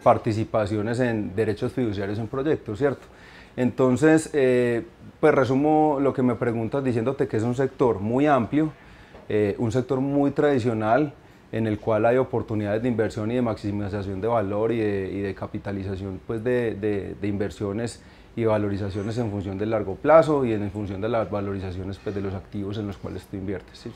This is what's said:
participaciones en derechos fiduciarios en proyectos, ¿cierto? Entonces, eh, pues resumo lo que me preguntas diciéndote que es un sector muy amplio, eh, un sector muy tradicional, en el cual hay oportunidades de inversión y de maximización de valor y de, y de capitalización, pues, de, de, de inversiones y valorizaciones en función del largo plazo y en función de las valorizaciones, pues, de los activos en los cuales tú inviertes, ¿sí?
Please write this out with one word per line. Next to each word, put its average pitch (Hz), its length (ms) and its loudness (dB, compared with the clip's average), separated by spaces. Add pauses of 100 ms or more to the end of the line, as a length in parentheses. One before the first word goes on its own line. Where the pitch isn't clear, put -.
participaciones 110 960 2
en 107 380 -2
derechos 110 380 -2
fiduciarios 104 440 -2
en 113 80 -6
proyectos, 131 520 -4
¿cierto? 135 240 0 (520)
Entonces, 131 760 4
eh, 123 540 2 (340)
pues 151 140 6
resumo 143 680 4
lo 131 140 2
que 131 80 -2
me 123 120 2
preguntas 117 480 -2
diciéndote 127 460 0
que - 80 -2
es 107 60 2
un 120 120 0
sector 127 460 0
muy 120 260 2
amplio, 143 460 2 (560)
eh, 104 300 2
un 113 120 0
sector 127 300 0
muy 139 300 2
tradicional, 127 840 2 (400)
en 113 140 -2
el 104 120 -2
cual 110 280 2
hay 120 100 6
oportunidades 110 680 -2
de 127 60 0
inversión 110 420 -2
y 120 40 -2
de 127 80 2
maximización 101 800 -4
de 110 40 -2
valor 110 460 0
y 117 60 -2
de, 98 340 -2
y 98 80 -4
de 98 140 -4
capitalización, 98 920 -8
pues, 117 160 -6
de, 120 320 0
de, 98 460 -4
de 101 80 -4
inversiones 101 760 -4 (320)
y 113 120 0
valorizaciones 104 720 -2
en 113 120 -2
función 98 280 -6
del 107 120 -2
largo 95 260 -2
plazo 147 500 6
y 113 80 2
en 101 160 -2
función 101 320 -6
de 110 80 -2
las 110 200 0
valorizaciones, 98 680 -6
pues, 101 160 -8
de 98 80 -4
los 98 120 -4
activos 101 440 -8
en 104 80 -4
los 98 100 -6
cuales 92 300 -10
tú 104 100 -12
inviertes, 95 420 -8
¿sí? 117 180 -14